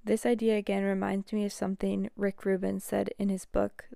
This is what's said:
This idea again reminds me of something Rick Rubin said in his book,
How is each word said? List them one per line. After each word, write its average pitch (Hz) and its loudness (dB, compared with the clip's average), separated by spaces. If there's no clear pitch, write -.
This 214 2
idea 226 4
again 202 0
reminds 196 0
me 208 0
of 202 -2
something 196 -2
Rick 202 -2
Rubin 196 0
said 202 -2
in 202 2
his 190 -2
book, - -2